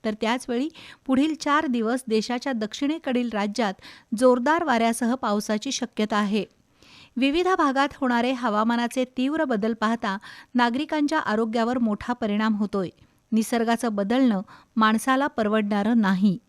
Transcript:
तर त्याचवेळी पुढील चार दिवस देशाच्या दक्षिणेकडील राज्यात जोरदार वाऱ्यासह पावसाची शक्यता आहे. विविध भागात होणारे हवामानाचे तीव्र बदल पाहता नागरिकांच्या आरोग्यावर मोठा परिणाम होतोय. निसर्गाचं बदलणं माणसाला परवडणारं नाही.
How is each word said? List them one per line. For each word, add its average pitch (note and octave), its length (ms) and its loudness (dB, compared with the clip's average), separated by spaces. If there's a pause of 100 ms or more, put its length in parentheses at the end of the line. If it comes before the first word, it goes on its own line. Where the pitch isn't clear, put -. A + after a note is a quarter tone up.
तर G#3+ 160 -4
त्याचवेळी B3 480 -2 (380)
पुढील C#4+ 280 2
चार D4+ 320 0
दिवस A#3+ 420 -2
देशाच्या A#3+ 440 -2
दक्षिणेकडील B3 800 -4
राज्यात G#3 420 -2 (440)
जोरदार B3+ 460 4
वाऱ्यासह A#3 500 0
पावसाची G#3+ 580 -2
शक्यता G#3+ 440 -4
आहे. G#3 280 0 (720)
विविध C#4+ 320 2
भागात C#4+ 460 2
होणारे B3 380 0
हवामानाचे A#3+ 720 0 (120)
तीव्र D4 280 0
बदल A3+ 300 0
पाहता A3 440 -2 (360)
नागरिकांच्या D4 640 0
आरोग्यावर A#3 600 0
मोठा A3+ 340 -2
परिणाम G#3+ 420 0
होतोय. G3+ 340 -2 (440)
निसर्गाचं A3+ 640 0
बदलणं G#3 480 2 (340)
माणसाला A3+ 500 2
परवडणारं G#3+ 760 0
नाही. F#3+ 380 2 (100)